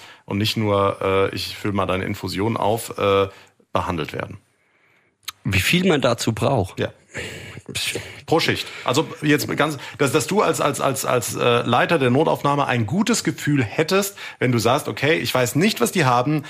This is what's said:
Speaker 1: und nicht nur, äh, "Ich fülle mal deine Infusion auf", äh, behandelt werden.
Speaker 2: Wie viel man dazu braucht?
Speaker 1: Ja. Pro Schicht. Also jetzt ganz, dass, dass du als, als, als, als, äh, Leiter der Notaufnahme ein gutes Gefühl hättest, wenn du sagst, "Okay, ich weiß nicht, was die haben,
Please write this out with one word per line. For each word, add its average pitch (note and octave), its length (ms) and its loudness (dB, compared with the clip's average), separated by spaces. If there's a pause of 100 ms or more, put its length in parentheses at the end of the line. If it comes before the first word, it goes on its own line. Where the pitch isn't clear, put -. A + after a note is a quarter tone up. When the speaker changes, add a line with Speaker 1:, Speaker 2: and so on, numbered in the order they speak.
(260)
Speaker 1:
und G2+ 140 -4
nicht G#2+ 180 0
nur, G2+ 400 2 (340)
äh, - 40 -8
"Ich - 200 -8
fülle G2+ 200 -4
mal G2 100 0
deine F#2 200 -2
Infusion G2 520 -4
auf", - 400 -2
äh, G2 300 4 (440)
behandelt F2 420 -2
werden. - 240 -8 (1040)
Speaker 2:
Wie F#2+ 180 0
viel F3+ 260 2
man D3 140 4
dazu A#2+ 320 0
braucht? A2 460 0
Speaker 1:
Ja. - 100 -2 (1400)
Pro E3 140 2
Schicht. - 280 0 (160)
Also C3 240 2 (140)
jetzt D3 260 2 (100)
ganz, D3 200 0 (200)
dass, C#3 140 2
dass D3+ 160 2
du G3+ 140 2
als, E3 180 2
als, D3 220 0
als, C#3 240 0
als, B2+ 300 0
äh, A#2+ 260 2
Leiter C3 380 2
der C3 100 2
Notaufnahme C#3+ 580 2
ein A#2 180 0
gutes G3 380 0
Gefühl D3 400 0
hättest, F#3 540 0 (220)
wenn B2+ 120 2
du A#2+ 80 2
sagst, A#2+ 280 2
"Okay, C3+ 300 0
ich - 160 -2
weiß B2+ 220 0
nicht, G3+ 260 2
was A#3 100 2
die E3 140 2
haben, B2+ 440 2